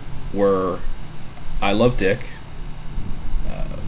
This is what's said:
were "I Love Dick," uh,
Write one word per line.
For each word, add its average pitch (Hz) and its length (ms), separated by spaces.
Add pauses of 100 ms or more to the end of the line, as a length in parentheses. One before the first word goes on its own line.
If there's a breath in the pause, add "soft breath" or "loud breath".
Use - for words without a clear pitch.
(340)
were 95 460 (800)
"I 98 100
Love 117 280
Dick," 95 200 (1300)
uh, - 280 (100)